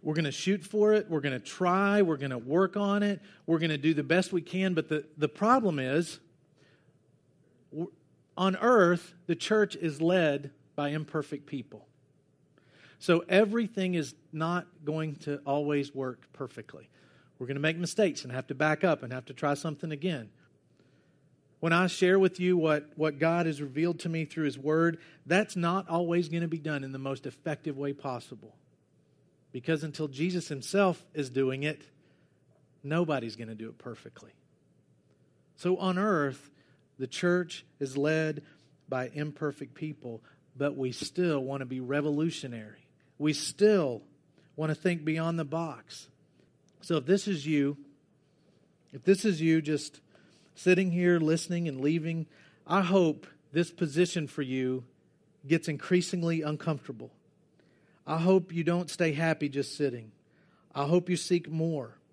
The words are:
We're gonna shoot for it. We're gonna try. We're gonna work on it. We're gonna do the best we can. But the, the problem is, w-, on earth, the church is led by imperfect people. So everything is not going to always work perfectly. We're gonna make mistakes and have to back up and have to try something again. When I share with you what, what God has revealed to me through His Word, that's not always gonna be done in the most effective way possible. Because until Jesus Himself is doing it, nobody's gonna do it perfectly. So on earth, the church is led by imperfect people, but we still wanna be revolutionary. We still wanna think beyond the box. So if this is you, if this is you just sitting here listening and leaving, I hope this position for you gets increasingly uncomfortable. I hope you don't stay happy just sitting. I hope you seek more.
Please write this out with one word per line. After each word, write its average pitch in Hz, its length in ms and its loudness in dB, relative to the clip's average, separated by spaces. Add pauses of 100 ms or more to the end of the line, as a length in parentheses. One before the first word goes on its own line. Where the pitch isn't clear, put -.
We're 151 120 -2
gonna 151 160 0
shoot 190 320 -2
for 214 300 4
it. 208 160 2
We're 156 120 0
gonna 135 180 -2
try. 196 600 2
We're 165 160 2
gonna 131 200 -4
work 165 380 2
on 202 260 0
it. 202 200 0 (240)
We're 160 140 2
gonna 156 180 0
do 151 160 2
the 147 100 0
best 175 300 2
we 175 80 0
can. 185 320 -2
But 160 160 0
the, 151 160 -2 (120)
the 147 120 0
problem 208 500 2
is, 139 400 -2 (1500)
w-, 160 200 -8 (460)
on 185 200 2
earth, 190 560 4 (140)
the 170 80 0
church 208 400 0
is 156 260 -4
led 156 500 2 (240)
by 143 140 -2
imperfect 151 560 -6
people. 117 420 -12 (1120)
So 170 300 2
everything 196 680 2
is 143 180 -2 (180)
not 165 360 -2 (180)
going 156 320 -4
to 143 280 -6
always 143 500 0
work 131 380 -8
perfectly. - 560 -14 (500)
We're 123 80 -10
gonna 139 120 -6
make 160 180 0
mistakes 175 460 0
and 123 80 -10
have 131 160 -6
to 143 80 -6
back 151 280 2
up 160 200 2
and 123 80 -8
have 127 140 -10
to 135 80 -16
try 143 200 0
something 156 380 -6
again. 143 380 -6 (1300)
When 165 120 2
I 175 160 4
share 185 320 4
with 185 220 2
you 180 160 2
what, 151 380 2
what 147 240 -2
God 165 260 2
has 147 160 -2
revealed 156 380 -2
to 170 100 -4
me 165 160 -2
through 156 180 -6
His 131 160 -2
Word, 165 380 2 (280)
that's 185 300 0
not 175 320 0
always 170 400 0
gonna 170 220 -2
be 165 80 -4
done 147 260 -4
in 135 80 -10
the 135 80 -10
most 135 260 -6
effective 143 520 -6
way 139 160 -4
possible. 123 600 -10 (1000)
Because 143 300 -2
until 156 240 -6
Jesus 165 400 -2
Himself 175 680 0
is 139 160 -4
doing 135 340 0
it, 151 180 -6 (1000)
nobody's 143 520 -2
gonna 113 200 -12
do 110 140 -12
it 113 80 -18
perfectly. - 540 -18 (1200)
So 185 220 0
on 185 200 0
earth, 170 520 0 (480)
the 131 100 -6
church 175 580 -2 (140)
is 131 160 -4
led 151 460 0 (480)
by 127 240 -4
imperfect 147 600 -6
people, 127 480 -10 (360)
but 139 180 -2
we 131 160 -4
still 165 480 -2
wanna 135 260 -6
be 131 140 -8
revolutionary. 139 1080 -4 (300)
We 151 160 2
still 165 680 2 (540)
wanna 156 200 0
think 170 300 -2
beyond 165 340 0
the 160 60 -2
box. 156 640 -8 (720)
So 165 160 0
if 131 80 -2
this 196 240 2
is 151 180 -2
you, 143 300 2 (1120)
if 131 140 -10
this 190 180 6
is 190 160 2
you 160 220 4
just 147 400 -4 (540)
sitting 185 360 2
here 175 280 4
listening 165 480 0
and 135 120 -6
leaving, 160 460 0 (420)
I 185 140 2
hope 175 460 2 (240)
this 165 200 0
position 165 560 0
for - 140 -8
you 127 420 -2 (640)
gets 160 200 2
increasingly 170 760 0
uncomfortable. 147 720 -4 (920)
I 156 120 -2
hope 185 360 4
you 165 100 -2
don't 170 260 0
stay 165 240 0
happy 160 360 0
just 139 280 -4
sitting. 120 340 -2 (640)
I 143 100 -2
hope 175 240 2
you 180 60 2
seek 170 340 -2
more. 160 480 -4 (160)